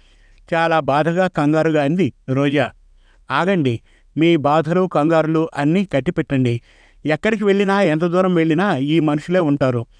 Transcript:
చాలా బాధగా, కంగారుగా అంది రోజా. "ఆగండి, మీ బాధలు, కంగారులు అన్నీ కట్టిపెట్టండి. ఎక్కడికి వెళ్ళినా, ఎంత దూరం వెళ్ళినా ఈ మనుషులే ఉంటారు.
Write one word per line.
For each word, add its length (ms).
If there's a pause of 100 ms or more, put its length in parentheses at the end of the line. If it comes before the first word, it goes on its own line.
(540)
చాలా 260
బాధగా, 480
కంగారుగా 560
అంది 300 (160)
రోజా. 420 (600)
"ఆగండి, 500 (360)
మీ 180
బాధలు, 520
కంగారులు 680
అన్నీ 280
కట్టిపెట్టండి. 760 (440)
ఎక్కడికి 380
వెళ్ళినా, 380
ఎంత 220
దూరం 320
వెళ్ళినా 420
ఈ 220
మనుషులే 400
ఉంటారు. 460 (140)